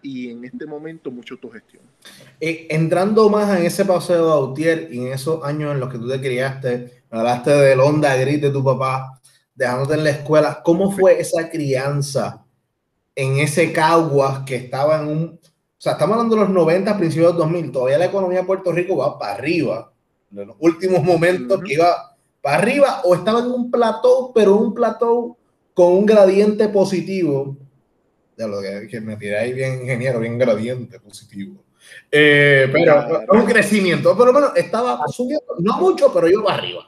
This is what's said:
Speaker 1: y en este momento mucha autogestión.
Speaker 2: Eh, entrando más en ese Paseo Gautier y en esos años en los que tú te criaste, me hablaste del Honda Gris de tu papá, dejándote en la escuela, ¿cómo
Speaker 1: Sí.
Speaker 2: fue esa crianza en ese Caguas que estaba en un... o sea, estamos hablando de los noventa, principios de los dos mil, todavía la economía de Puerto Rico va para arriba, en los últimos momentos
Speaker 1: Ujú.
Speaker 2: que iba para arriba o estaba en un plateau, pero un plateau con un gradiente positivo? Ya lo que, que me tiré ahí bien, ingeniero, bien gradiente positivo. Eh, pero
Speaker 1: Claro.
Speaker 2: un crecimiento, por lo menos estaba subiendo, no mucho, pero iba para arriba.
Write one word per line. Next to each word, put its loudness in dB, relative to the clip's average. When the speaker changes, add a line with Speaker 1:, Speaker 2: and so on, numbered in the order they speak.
Speaker 1:
y -12
en -16
este -14
momento -14
mucha -18
autogestión. -20
Speaker 2:
Eh, -8
entrando 2
más 0
en 0
ese -2
Paseo 0
Gautier 0
y -10
en -6
esos -6
años -4
en -4
los -8
que -10
tú -8
te -4
criaste, -6
me -8
hablaste 0
del 6
Honda 2
Gris 0
de 0
tu -4
papá, -4
dejándote -2
en -2
la 2
escuela, 0
¿cómo 2
Speaker 1:
Sí. -8
Speaker 2:
fue 4
esa -4
crianza -4
en -2
ese 0
Caguas 0
que -8
estaba -2
en -6
un... -4
o -12
sea, -4
estamos 0
hablando 0
de 2
los 2
noventa, 2
principios 2
de -2
los 0
dos -2
mil, -6
todavía 0
la 2
economía -2
de -4
Puerto -2
Rico -2
va -4
para -6
arriba, -4
en -14
los -20
últimos 0
momentos 2
Speaker 1:
Ujú. -8
Speaker 2:
que -4
iba 0
para -2
arriba 2
o 4
estaba 0
en -4
un -4
plateau, 0
pero 4
un 0
plateau -2
con 4
un 2
gradiente 4
positivo? -2
Ya -8
lo -8
que, -10
que -12
me -10
tiré -6
ahí -4
bien, -6
ingeniero, -4
bien -6
gradiente -2
positivo. -18
Eh, 6
pero 4
Speaker 1:
Claro. -2
Speaker 2:
un 6
crecimiento, 2
por 6
lo 6
menos 4
estaba -2
subiendo, -6
no -2
mucho, 2
pero 2
iba 2
para 0
arriba. -10